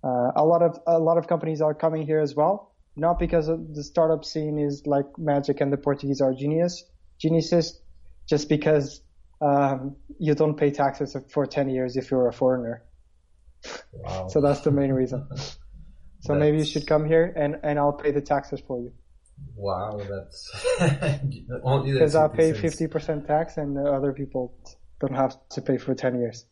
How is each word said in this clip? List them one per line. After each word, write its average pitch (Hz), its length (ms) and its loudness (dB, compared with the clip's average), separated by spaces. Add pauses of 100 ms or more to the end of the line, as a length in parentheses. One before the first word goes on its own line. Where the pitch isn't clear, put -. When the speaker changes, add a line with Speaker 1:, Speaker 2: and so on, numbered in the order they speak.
Speaker 1:
Uh, 123 320 0
a 151 100 4
lot 170 160 6
of, 165 240 2
a 165 140 4
lot 165 180 4
of 165 80 0
companies 160 360 -2
are 151 120 2
coming 156 320 -2
here 156 140 2
as 143 160 0
well, 175 400 0 (200)
not 170 220 0
because 170 300 0
of 160 260 -4
the 147 100 -10
startup 160 400 2
scene 151 360 -4
is, 143 260 -2
like, 143 200 2 (120)
magic 143 440 0
and 139 120 0
the 139 40 -2
Portuguese 139 440 -2
are 131 100 4
genius, 156 520 -2 (340)
geniuses, 160 640 0 (480)
just 147 180 0
because 151 540 2 (480)
um, 139 460 0 (300)
you 151 160 4
don't 151 220 2
pay 143 80 4 (120)
taxes 139 320 -2 (180)
for 147 100 0 (140)
ten 139 120 0
years 131 220 -2 (100)
if 127 100 -8
you're 127 160 4
a 113 140 0
foreigner. 123 360 0 (1160)
Speaker 2:
Wow. 92 380 -8
Speaker 1:
So - 140 2
that's 143 220 2
the 147 40 4 (100)
main 135 100 2 (100)
reason. 127 200 -2 (120)
Speaker 2:
<laughs> - 40 -10 (880)
Speaker 1:
So 147 80 0
maybe 151 240 4
you 156 60 0
Speaker 2:
That's 147 100 -4
Speaker 1:
should 151 140 -4
come 151 260 2
here 165 120 6 (160)
and, 147 100 0 (160)
and 147 100 0
I'll 143 260 2
pay 147 80 2
the 139 220 -2
taxes 135 340 -4
for 127 160 -6
you. 123 80 -14 (760)
Speaker 2:
Wow, 98 240 -4 (200)
that's - 280 -12 (400)
<laughs> - 20 2 (840)
only 135 300 2
the 131 60 2
Speaker 1:
'Cause 151 160 4
I 156 140 6
pay 160 200 4
Speaker 2:
citizens. 156 160 -2
Speaker 1:
fifty 160 280 -2
percent 151 340 -4
tax 156 340 0
and 143 160 -4
other 139 340 0 (100)
people 131 220 -6 (580)
don't 135 120 -2 (100)
have 131 100 0 (220)
to - 60 -6
pay 131 160 0
for 135 160 -4
ten 127 280 -2
years. 113 160 -4 (140)